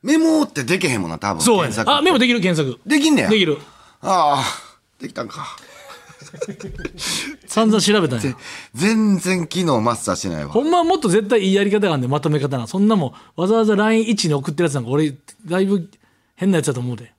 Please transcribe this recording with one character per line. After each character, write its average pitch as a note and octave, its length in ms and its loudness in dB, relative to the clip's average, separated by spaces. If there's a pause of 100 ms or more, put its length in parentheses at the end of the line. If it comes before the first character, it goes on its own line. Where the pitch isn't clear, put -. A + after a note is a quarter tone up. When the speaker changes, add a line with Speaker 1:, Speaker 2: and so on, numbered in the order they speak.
Speaker 1:
メ D4 160 2
モ D#4+ 240 2
っ - 80 -4
て C#3 140 -6
で F3 160 0
き E3+ 80 0
へ B2 80 0
ん G2+ 40 -2
も F2 60 -4
ん E2 40 -6
な、 D#2+ 80 -8
多 G2+ 160 -2
分。 D#2+ 80 -6
Speaker 2:
そ A#3+ 100 4
う G#3 60 4
や D#3 100 0
ね。 - 0 -
Speaker 1:
検 G#2+ 80 -6
索 A2+ 120 0
っ C#4+ 60 4
て。 D4 40 2
Speaker 2:
あ、 C#4+ 40 0
メ F4+ 80 4
モ D4 80 2
で B3 80 4
き A#3+ 60 2
る、 A#3+ 80 0
検 F3 200 0
索。 C3 240 -4
Speaker 1:
で C#4+ 140 0
き D4+ 100 2
ん D4+ 60 4
ね F#3 80 2
や。 - 60 0
Speaker 2:
で G#3+ 100 4
き F3+ 80 2
る。 D3 120 -2 (420)
Speaker 1:
あ D3+ 440 2
あ、 - 0 - (560)
で C3 60 -14
き - 80 -16
た - 80 -8
ん A2 60 -10
か。 - 280 -14 (760)
Speaker 2:
<laughs> - 340 -12 (800)
散 A3 220 0
々 G#3 120 4
調 G#3 200 2
べ D#3+ 80 0
た B2 80 -2
ん - 20 -4
や。 G#2+ 40 -4
Speaker 1:
ぜ-、 C3 140 -4 (380)
全 G#3 440 2
然 F3+ 280 -2
機 F3+ 180 -4
能 C3+ 160 2
マ A2+ 160 0
ス - 80 -10
タ G2+ 80 -2
ー F2 40 -2
し - 60 -10
て G2+ 60 -6
な D#2+ 120 -6
い D2 40 -6
わ。 C#2+ 60 -10
Speaker 2:
ほ A3+ 120 0
ん D#4 80 0
ま F4+ 80 4
は E4+ 60 2
も F4+ 120 2
っ - 20 -2
と B3 100 -2
絶 G3+ 200 2
対 A3+ 140 2
い F#3+ 80 0
い F#3+ 40 2
や G3 100 2
り G3+ 60 0
方 G#3 180 2
が D#3+ 60 2
あ C#3 40 0
ん - 20 -2
ね B2 60 -2
ん、 B2+ 40 -2
ま D3 100 0
と D3+ 100 -2
め D3 100 0
方 C#3 180 -4
な。 A#2 80 -6
そ F#3 120 -6
ん G#3 100 4
な A3 80 4
も C#3+ 180 -2 (220)
ん、 - 40 -6
わ F3+ 60 0
ざ A3 100 4
わ A3+ 80 4
ざ G#3 120 4
ラ G#3+ 160 2
イ A3+ 80 4
ン A3 80 -2
一 G3+ 200 0
に D3 60 2
送 C#3+ 160 -4
っ D3+ 40 -6
て E3+ 80 0
る F3 40 2
や D3 40 0
つ C#3 40 -6
な C#3 60 -2
ん A#2 40 -6
か、 A2+ 60 -6
俺、 D3 240 0 (320)
だ F3+ 140 -2
い G3 60 2
ぶ F#3+ 220 0 (460)
変 F#3+ 160 0
な F3+ 80 4
や D3+ 40 0
つ - 40 -2
だ C#3+ 80 0
と B2 60 -4
思 B2 140 -6
う - 20 -10
で。 A#2 220 -18